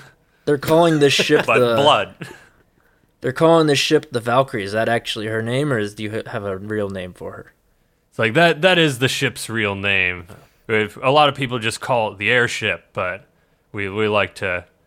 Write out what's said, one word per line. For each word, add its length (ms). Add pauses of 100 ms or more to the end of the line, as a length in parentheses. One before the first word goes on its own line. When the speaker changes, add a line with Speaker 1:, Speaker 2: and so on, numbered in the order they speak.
(160)
Speaker 1:
<laughs> 300
Speaker 2:
they're 100
calling 440
this 120
ship 320
Speaker 1:
But 140
Speaker 2:
the 180
Speaker 1:
blood. 380 (1040)
Speaker 2:
They're 140
calling 320
this 120
ship 320
the 100
Valkyrie. 440
Is 80
that 160
actually 380
her 160
name, 320
or 40
is, 160
do 100
you 60
ha-, 200
have 140
a 120
real 320
name 240
for 200
her? 200 (560)
Speaker 1:
It's 100
like, 140
that, 300
that 160
is 200
the 100
ship's 420
real 240
name. 520 (400)
We've, 360
a 80
lot 180
of 60
people 240
just 240
call 300
it 60
the 120
airship, 540 (100)
but 320 (460)
we, 180
we 180
like 280
to, 280 (220)